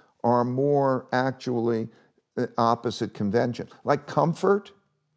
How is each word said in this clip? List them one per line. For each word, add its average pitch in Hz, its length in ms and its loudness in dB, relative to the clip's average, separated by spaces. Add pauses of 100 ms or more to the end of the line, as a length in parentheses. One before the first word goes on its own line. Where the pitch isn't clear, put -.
(240)
are 120 180 4
more 135 680 0
actually 120 720 -2 (480)
the 120 240 -4
opposite 117 560 0
convention. 120 540 -2 (160)
Like 139 240 0
comfort, 180 640 0 (440)